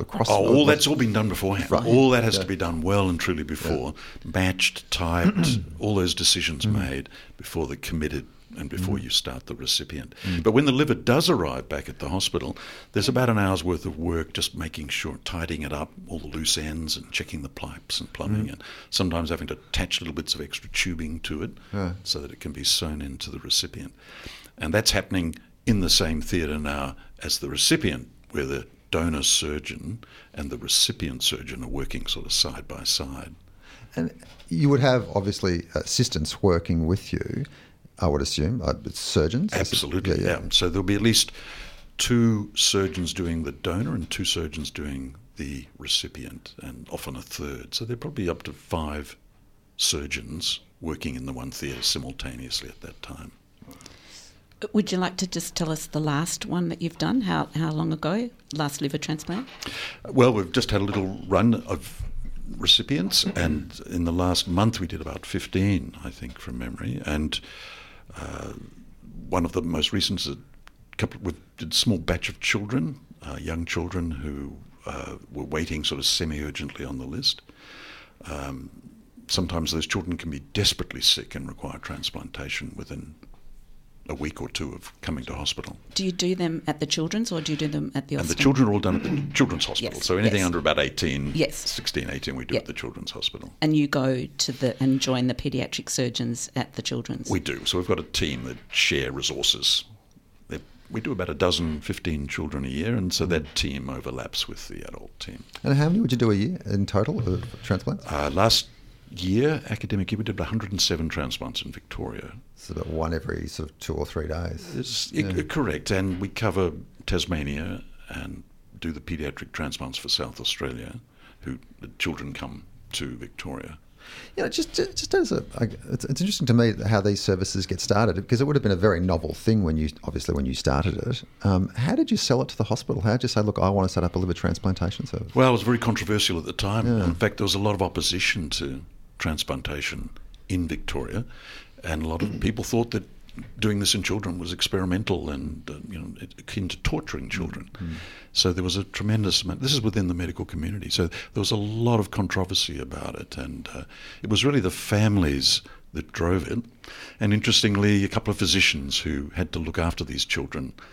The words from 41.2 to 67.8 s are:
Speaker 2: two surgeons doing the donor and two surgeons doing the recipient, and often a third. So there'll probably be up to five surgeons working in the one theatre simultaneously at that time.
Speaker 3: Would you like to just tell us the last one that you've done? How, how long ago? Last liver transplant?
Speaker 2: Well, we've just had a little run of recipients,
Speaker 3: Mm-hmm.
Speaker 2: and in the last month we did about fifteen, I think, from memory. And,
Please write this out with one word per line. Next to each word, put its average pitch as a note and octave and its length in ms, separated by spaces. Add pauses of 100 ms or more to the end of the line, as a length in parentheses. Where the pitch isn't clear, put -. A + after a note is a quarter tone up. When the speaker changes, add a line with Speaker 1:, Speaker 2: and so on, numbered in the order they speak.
Speaker 2:
two A#2 560
surgeons F#2 600
doing E2 300
the C#2 100
donor G2 420
and E2 140
two - 160
surgeons D#2 440
doing C2+ 460 (220)
the C2+ 300 (100)
recipient, - 840
and - 300
often - 240
a B1 60
third. C#2 520
So - 120
there'll A#2+ 160
probably B2 240
be E2+ 40
up - 140
to - 80
five D2+ 640 (600)
surgeons C#2+ 840 (200)
working D2+ 360
in B1+ 100
the C2+ 80
one B1+ 180
theatre C2+ 300
simultaneously B1+ 880
at - 120
that - 200
time. - 300 (1400)
Speaker 3:
Would G#3 180
you F#3 80
like F3+ 180
to F#3+ 100
just - 280
tell D#3+ 160
us D#3 160
the D3+ 120
last D3+ 460
one F3 240
that - 120
you've E3+ 180
done? A3+ 220
How, E3 340
how D#3+ 160
long D#3 200
ago? E3+ 380 (240)
Last D3 260
liver D3 200
transplant? E3 480 (600)
Speaker 2:
Well, B2 260
we've F#2+ 180
just - 180
had G#2 120
a - 20
little G2+ 440
run G2+ 280 (100)
of - 380 (540)
recipients, - 640
Speaker 3:
Mm-hmm. - 160
Speaker 2:
and D2+ 400 (100)
in F2+ 140
the E2+ 100
last F2+ 340
month G2+ 320
we F2+ 60
did D#2+ 160
about D2 240
fifteen, F#2+ 800
I - 80
think, - 260
from B1 220
memory. A#1+ 460
And, D2+ 340 (760)